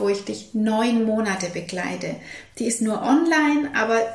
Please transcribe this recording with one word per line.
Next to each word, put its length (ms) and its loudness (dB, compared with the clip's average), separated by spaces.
wo 80 2
ich 160 0
dich 300 -10
neun 500 2
Monate 460 0
begleite. 680 -6
Die 80 -2
ist 160 0
nur 200 0
online, 720 4
aber 400 2